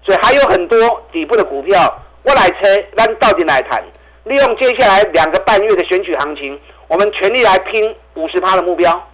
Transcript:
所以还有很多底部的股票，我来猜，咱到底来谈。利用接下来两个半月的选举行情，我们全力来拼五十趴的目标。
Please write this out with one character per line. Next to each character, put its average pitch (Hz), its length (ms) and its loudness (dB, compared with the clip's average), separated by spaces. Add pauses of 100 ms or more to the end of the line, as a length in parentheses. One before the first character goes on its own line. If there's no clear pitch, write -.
所 196 100 0
以 - 80 2
还 - 120 2
有 277 140 4
很 175 200 -2
多 233 340 2 (100)
底 160 140 -6
部 233 100 -2
的 208 80 2
股 139 180 -6
票， 180 400 0 (220)
我 277 100 2
来 214 160 4
猜， 202 340 0 (120)
咱 220 200 2
到 226 180 2
底 349 100 0
来 233 180 0
谈。 - 220 -6 (420)
利 440 100 -4
用 226 220 2
接 - 180 2
下 - 120 2
来 196 140 4 (100)
两 311 200 0
个 185 80 0
半 208 240 0
月 214 120 2
的 175 100 -2
选 185 180 -2
举 175 160 -6
行 147 160 -6
情， 139 240 -14 (280)
我 160 80 -2
们 202 160 0
全 202 220 -2
力 247 100 0
来 190 160 4
拼 214 340 -4 (220)
五 160 120 -8
十 180 120 -4
趴 190 160 0
的 185 60 0
目 175 140 -2
标。 170 380 -2